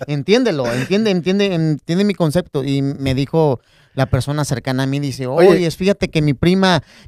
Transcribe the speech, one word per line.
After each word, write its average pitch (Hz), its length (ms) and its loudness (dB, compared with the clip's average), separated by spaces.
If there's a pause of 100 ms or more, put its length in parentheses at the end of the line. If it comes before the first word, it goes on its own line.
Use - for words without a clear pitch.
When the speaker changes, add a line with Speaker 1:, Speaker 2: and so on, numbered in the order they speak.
Speaker 1:
entiéndelo, 147 680 0
entiende, 180 380 0
entiende, 190 440 0
entiende 160 500 0
mi 202 100 0
concepto. 156 480 -2
Y 139 200 -2
me 139 320 -2
dijo 143 460 0 (340)
la 135 120 0
persona 143 380 -2
cercana 131 380 -4
a 135 40 -2
mí, 139 140 -4
dice, 131 260 -6
Speaker 2:
Oye. 160 220 4
Speaker 1:
"Oye, 170 220 4
fíjate 190 380 -2
que 160 140 0
mi 147 120 2
prima 180 480 2 (260)